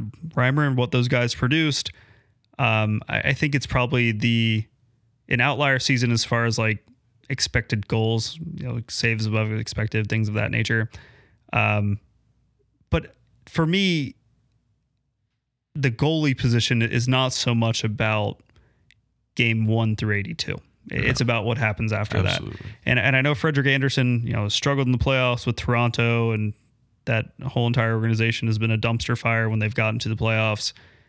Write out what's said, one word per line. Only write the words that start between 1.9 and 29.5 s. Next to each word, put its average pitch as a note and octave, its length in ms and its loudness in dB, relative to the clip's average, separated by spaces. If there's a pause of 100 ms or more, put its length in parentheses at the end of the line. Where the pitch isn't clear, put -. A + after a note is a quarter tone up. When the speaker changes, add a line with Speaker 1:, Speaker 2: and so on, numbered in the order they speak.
Speaker 1:
Um, G#2+ 500 2
I, A2+ 120 -2
I - 140 0
think C#3+ 200 -2
it's C3+ 120 -2
probably B2 460 2
the, A2+ 520 2 (640)
an A#2+ 120 0
outlier C3+ 380 2
season B2 340 0
as A2+ 120 0
far A#2 220 0
as, A2+ 120 0
like, A2 260 -2 (460)
expected - 580 -4
goals, A2+ 500 0 (180)
you C#3 100 -10
know, A#2 220 -6
saves A2 380 -2
above A2 260 0
expected, A2 560 -4
things A2 200 0
of G#2 60 -4
that G#2+ 160 0
nature. A2+ 400 0 (640)
Um, G#2 460 0 (920)
but - 240 -2 (320)
for - 180 0
me, F3 500 2 (1600)
the C3+ 160 2
goalie D3 460 2
position A#2 460 2
is A#2+ 260 0
not C3 240 2
so - 220 0
much A2+ 300 0
about G#2+ 560 -2 (960)
game A2+ 320 2
one A2+ 300 2
through G#2+ 200 -2
eighty-two. - 400 -6 (340)
It's B2+ 300 0
Speaker 2:
Yeah. B2 40 2
Speaker 1:
about A#2 200 0
what A2+ 140 -2
happens A2 340 -2
after G#2 260 -2
Speaker 2:
Absolutely. F#2+ 400 -2
Speaker 1:
that. - 80 -16 (200)
And, B2+ 120 4
and C3 180 2
I C3 40 2
know D3 140 2
Frederik C#3 320 0
Andersen, B2+ 600 2
you A#2+ 60 -2
know, G#2+ 160 0
struggled C#3 400 0
in B2+ 40 2
the A#2+ 60 2
playoffs B2+ 480 0
with A#2+ 100 -2
Toronto, A#2 760 0
and G#2+ 220 -2 (500)
that A2+ 220 0 (200)
whole A#2+ 200 0
entire A2+ 280 2
organization A2+ 540 0
has G#2+ 100 0
been A2 120 0
a A2+ 80 2
dumpster A#2 380 0
fire A2+ 320 0
when A2 100 0